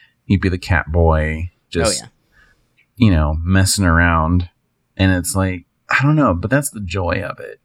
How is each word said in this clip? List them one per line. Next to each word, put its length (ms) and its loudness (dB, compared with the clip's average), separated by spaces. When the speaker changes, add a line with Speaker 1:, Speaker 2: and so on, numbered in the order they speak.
Speaker 1:
you'd 140 2
be 80 0
the 100 -4
cat 320 -2
boy, 600 0
Speaker 2:
Oh, 60 -20
Speaker 1:
just, 300 -2
Speaker 2:
yeah. 60 -18
Speaker 1:
you 140 4
know, 320 0
messing 420 2
around. 640 2
And 140 2
it's 240 -2
like, 300 -4
I 140 0
don't 120 2
know, 180 2
but 160 -4
that's 220 -2
the 80 -12
joy 420 -4
of 180 -12
it, 260 -18